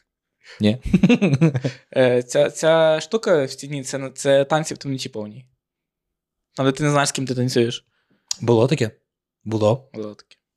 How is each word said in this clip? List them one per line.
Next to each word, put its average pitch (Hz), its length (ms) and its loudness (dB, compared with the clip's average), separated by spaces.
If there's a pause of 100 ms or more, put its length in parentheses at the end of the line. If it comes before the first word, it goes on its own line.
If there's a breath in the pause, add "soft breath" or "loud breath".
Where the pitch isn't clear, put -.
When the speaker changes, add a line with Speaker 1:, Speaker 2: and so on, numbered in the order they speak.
(600 loud breath)
Speaker 1:
Ні. 107 220 0
<laughs> 170 680 2 (460 loud breath)
Speaker 2:
Е, 123 260 4
ця, 143 260 0
ця 160 520 2
штука 196 440 0
в 131 60 -8
стіні, 139 320 -10
це, 135 320 -10
це 139 300 2
танці 151 280 -2
в 120 40 -12
темноті 131 320 -8
повній. 110 360 -14 (1120)
Там, 135 100 -2
де 135 60 2
ти 135 120 -4
не 147 60 2
знаєш, 143 200 2
з - 20 -4
ким 135 140 -6
ти 127 100 -6
танцюєш. 123 500 -2 (560)
Speaker 1:
Було 117 260 4
таке? 127 240 -2 (520)
Було. 107 500 -2
Speaker 2:
Було 107 220 -14
таке. - 200 -20 (220)